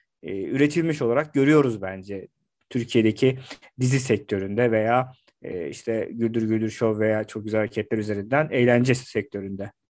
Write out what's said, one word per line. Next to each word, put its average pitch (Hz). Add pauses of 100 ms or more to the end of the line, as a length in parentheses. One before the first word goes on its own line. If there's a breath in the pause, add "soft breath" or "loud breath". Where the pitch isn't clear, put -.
(240)
e, 95
üretilmiş 147
olarak 131
görüyoruz 135
bence. 95 (420)
Türkiye'deki 120 (400 loud breath)
dizi 127
sektöründe 104
veya, 117 (300)
e, 87
işte 113
Güldür 113
Güldür 110
Show 107
veya 107
Çok 107
Güzel 107
Hareketler 107
üzerinden 107
eğlence 123
sektöründe. 98 (280)